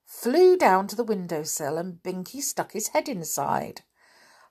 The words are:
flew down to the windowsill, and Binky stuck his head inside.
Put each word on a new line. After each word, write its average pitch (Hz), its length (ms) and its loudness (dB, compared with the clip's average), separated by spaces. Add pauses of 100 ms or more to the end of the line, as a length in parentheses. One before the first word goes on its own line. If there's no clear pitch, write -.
flew 359 520 4
down 196 300 4
to 208 80 -10
the 240 80 -2
windowsill, 170 760 -4
and 170 240 -8
Binky 185 400 -8
stuck - 300 -6
his 214 180 -6
head 320 180 -2
inside. 156 760 -4 (680)